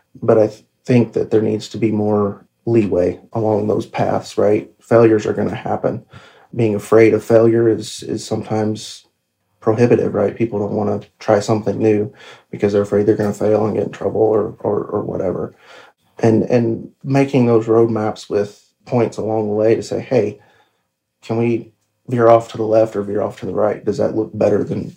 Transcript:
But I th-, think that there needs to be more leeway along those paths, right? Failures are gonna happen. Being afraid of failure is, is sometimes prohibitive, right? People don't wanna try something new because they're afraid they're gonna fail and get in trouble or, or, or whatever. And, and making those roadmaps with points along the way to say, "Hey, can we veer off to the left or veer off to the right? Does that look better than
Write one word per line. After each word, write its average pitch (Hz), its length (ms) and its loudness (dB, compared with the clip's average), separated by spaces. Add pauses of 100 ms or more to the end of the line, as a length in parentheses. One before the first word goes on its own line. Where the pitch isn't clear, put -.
(240)
But 113 160 4
I 107 80 4
th-, - 180 -16 (200)
think 120 280 2
that 113 160 -4
there 107 140 2
needs 107 260 -4
to - 80 -12
be 107 140 0
more 104 560 -2 (180)
leeway 92 540 0 (120)
along 107 360 0
those 107 180 -2
paths, - 540 -4
right? 104 320 0 (100)
Failures 110 460 4
are 104 60 -2
gonna 101 200 -4
happen. - 500 -6 (520)
Being 113 180 0
afraid 110 400 4
of 107 100 0
failure 117 460 4
is, 110 320 -4
is - 240 -8
sometimes 107 800 -6 (540)
prohibitive, 110 560 2
right? 101 200 0
People 113 220 -4
don't 104 180 -4
wanna 104 260 -2 (180)
try 104 220 2
something 107 360 -2
new 107 340 0 (380)
because 101 240 -2
they're 101 80 2
afraid 101 240 0
they're 107 100 4
gonna 104 180 -2
fail 107 340 0
and 101 80 -4
get 104 100 -2
in - 60 -8
trouble 98 300 -4
or, 107 400 0
or, 104 220 -2
or - 200 -6
whatever. - 500 -6 (640)
And, 110 240 2
and 117 500 -2 (120)
making 135 420 2
those 117 220 2
roadmaps 110 640 0
with 101 320 -4 (220)
points 117 320 -2
along 107 320 -4
the 104 40 -4
way 110 220 2
to 104 80 -2
say, 101 160 -6
"Hey, 107 400 -2 (800)
can 113 160 -8
we 117 360 -2 (340)
veer 117 220 4
off 117 180 6
to - 100 -14
the 113 60 -4
left 110 320 2
or 101 60 -2
veer 101 200 -4
off 98 160 -6
to - 80 -12
the 92 80 -6
right? 101 300 -2
Does 101 140 -2
that 104 180 -2
look 107 180 -4
better 104 300 0
than - 340 -6